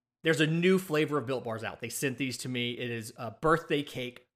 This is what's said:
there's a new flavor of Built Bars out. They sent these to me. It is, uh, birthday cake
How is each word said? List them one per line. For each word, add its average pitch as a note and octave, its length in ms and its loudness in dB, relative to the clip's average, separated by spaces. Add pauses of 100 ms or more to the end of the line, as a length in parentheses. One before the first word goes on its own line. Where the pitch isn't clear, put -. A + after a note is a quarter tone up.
(240)
there's D#3+ 160 4
a D#3 60 6
new F3 320 4
flavor D3+ 380 0
of B2 100 -2
Built B2+ 180 -2
Bars A2+ 200 -4
out. F#2+ 160 -6
They A#2 80 -6
sent B2+ 300 -2
these C3 200 -4
to C#3 100 -8
me. B2 240 -2
It B2 180 -6
is, A#2 260 -6
uh, A#2 140 -8 (100)
birthday D#3 420 2
cake B2 540 -10